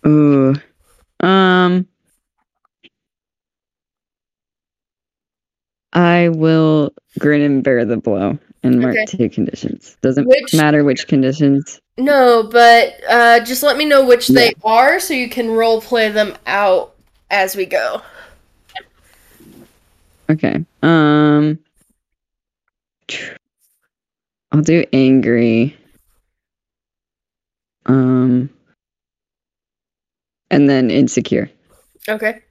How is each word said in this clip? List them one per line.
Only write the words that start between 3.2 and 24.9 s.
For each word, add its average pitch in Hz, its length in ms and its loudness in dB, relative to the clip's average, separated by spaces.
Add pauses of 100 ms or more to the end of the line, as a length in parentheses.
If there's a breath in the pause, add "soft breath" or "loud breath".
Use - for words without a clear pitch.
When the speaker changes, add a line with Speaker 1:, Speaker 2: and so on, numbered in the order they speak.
Speaker 1:
I 170 380 2
will 156 640 0 (240)
grin 147 240 0
and 139 200 0
bear 120 220 0
the 113 140 -4
blow 101 400 -4 (240)
and 123 180 0
mark 123 160 -2
Speaker 2:
Okay. 214 80 -4 (140)
Speaker 1:
two 113 100 -2
conditions. - 720 -10
Doesn't 131 260 -2
Speaker 2:
Which 262 280 0
Speaker 1:
matter 151 300 2
which 135 240 -2
conditions. 139 720 -2 (180)
Speaker 2:
No, 254 440 2
but, 233 520 4 (140)
uh, 233 320 4
just 247 220 -8
let 285 140 0
me 302 80 -4
know 277 200 2
which 240 240 2
they 247 200 4
Speaker 1:
Yeah. - 40 -2 (120)
Speaker 2:
are 254 360 2
so 339 140 -8
you 247 140 -6
can 233 220 -6
role 226 320 0
play 226 280 -2
them 208 260 -4 (100)
out 190 480 -2 (360)
as 190 240 -4
we 196 120 -6
go. 175 340 -6 (2250 loud breath)
Speaker 1:
Okay. 156 360 -4 (180)
Um, 151 760 0 (3000 loud breath)
I'll 151 100 2
do 156 300 2